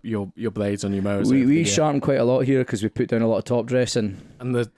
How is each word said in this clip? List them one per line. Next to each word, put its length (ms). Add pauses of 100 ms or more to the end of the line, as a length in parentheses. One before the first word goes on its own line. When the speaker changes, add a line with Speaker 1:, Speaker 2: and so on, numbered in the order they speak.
Speaker 1:
your, 320
your 160
blades 320
on 120
your 80
mowers 260
Speaker 2:
We, 120
Speaker 1:
over 40
the 60
Speaker 2:
we 60
Speaker 1:
year? 100
Speaker 2:
sharpen 340
quite 200
a 40
lot 220
here 180
'cause 180
we 60
put 220
down 100
a 60
lot 100
of 80
top 220
dressing. 500 (240)
Speaker 1:
And 140
the 240